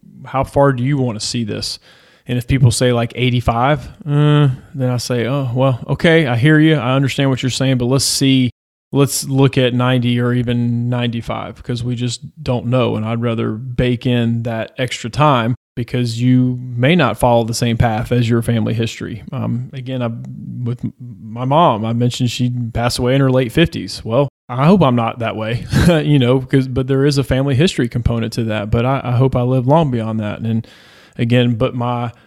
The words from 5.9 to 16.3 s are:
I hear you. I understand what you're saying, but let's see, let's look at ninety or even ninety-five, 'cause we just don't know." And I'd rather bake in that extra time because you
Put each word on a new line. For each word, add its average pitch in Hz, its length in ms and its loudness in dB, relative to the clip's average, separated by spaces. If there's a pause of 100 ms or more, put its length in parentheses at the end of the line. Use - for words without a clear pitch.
I 120 100 0
hear 151 220 6
you. 156 160 6
I 127 200 0
understand 135 360 0
what 123 120 -2
you're 131 80 0
saying, 131 280 0
but 120 80 0
let's 131 180 2
see, 131 460 2 (400)
let's 139 380 0
look 135 280 4
at 127 180 2
ninety 123 440 2
or 120 140 0
even 120 560 0
ninety-five, 117 760 -6
'cause 120 220 -6
we 123 100 -4
just 123 480 -8
don't 120 240 -2
know." 117 300 2
And 110 80 -4
I'd 117 180 -4
rather 117 300 -2
bake 123 540 -2
in 117 360 0
that 113 340 -6
extra 120 320 -6
time 127 460 2 (220)
because 120 440 -4
you 127 400 2